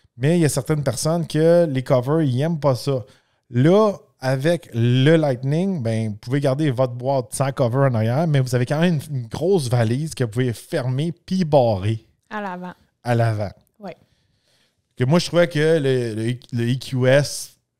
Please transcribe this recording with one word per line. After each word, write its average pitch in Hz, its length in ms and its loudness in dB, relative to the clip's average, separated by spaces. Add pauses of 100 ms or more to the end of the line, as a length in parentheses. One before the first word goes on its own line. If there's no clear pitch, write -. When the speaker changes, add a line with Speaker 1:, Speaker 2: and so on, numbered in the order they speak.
(180)
Speaker 1:
Mais 151 200 2
il 170 40 2
y 160 40 4
a 139 40 2
certaines 147 340 -2
personnes 156 440 -2
que 170 420 4
les 131 140 -2
covers, 139 380 0
ils 131 200 0
aiment 160 180 -2
pas 139 160 2
ça. 127 280 -4 (460)
Là, 185 440 4 (260)
avec 135 540 -2
le 127 420 4
Lightning, 151 680 -2
ben, 110 280 -2
vous 104 80 -8
pouvez 131 240 -4
garder 139 300 0
votre 123 220 -2
boîte 127 400 -4
sans 139 180 -2
cover 135 380 0
en 120 60 0
arrière, 117 320 0
mais 143 140 2
vous 123 120 -2
avez 123 120 0
quand 147 140 -2
même 170 200 2 (100)
une, 143 120 -6
une 113 60 -10
grosse 156 420 -2
valise 123 440 0
que - 100 -4
vous 117 60 -2
pouvez 120 240 -2
fermer 139 580 -4
puis 185 340 -4
barrer 113 600 2 (240)
Speaker 2:
À 214 120 -10
l'avant. 180 320 -10 (300)
Speaker 1:
à 120 120 0
l'avant. 110 360 -2 (280)
Speaker 2:
Ouais. 196 160 -16 (1000)
Speaker 1:
Que 123 80 0
moi, 160 140 4
je - 80 -2
trouvais 170 200 2
que 156 320 2
le, 127 360 -2
le, 113 180 -2 (180)
le 120 220 -2
E - 40 -2
Q 127 300 -2
S, - 480 0 (240)